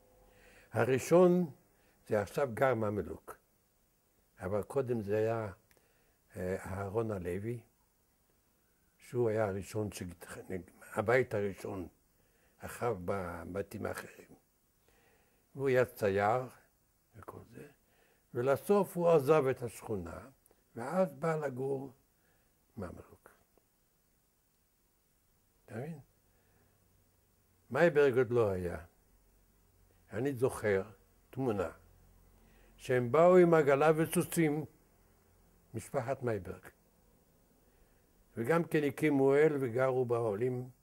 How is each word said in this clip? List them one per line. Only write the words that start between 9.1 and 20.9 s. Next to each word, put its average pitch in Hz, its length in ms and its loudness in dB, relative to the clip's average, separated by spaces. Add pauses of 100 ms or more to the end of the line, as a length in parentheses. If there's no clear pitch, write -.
היה 110 180 0
הראשון, 101 460 -6
שהתח-, - 460 -14 (540)
הבית 117 420 0
הראשון, 101 540 -6 (680)
אחריו 117 460 -6
בבתים 92 840 -8
האחרים. - 480 -12 (1200)
והוא 139 140 -2
היה 127 160 4
צייר 104 580 0 (720)
וכל - 240 -18 (100)
זה, - 160 -18 (680)
ולסוף 139 600 0
הוא 175 120 2
עזב 156 420 4
את 120 120 -6
השכונה, 90 640 -10 (480)
ואז 147 380 -2